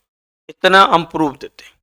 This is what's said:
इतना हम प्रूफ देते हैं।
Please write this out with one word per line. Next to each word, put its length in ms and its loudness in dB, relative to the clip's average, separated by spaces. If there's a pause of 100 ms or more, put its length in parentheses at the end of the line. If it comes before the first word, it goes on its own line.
(500)
इतना 320 2 (100)
हम 200 0
प्रूफ 200 -4
देते 320 -20
हैं। 80 -20 (100)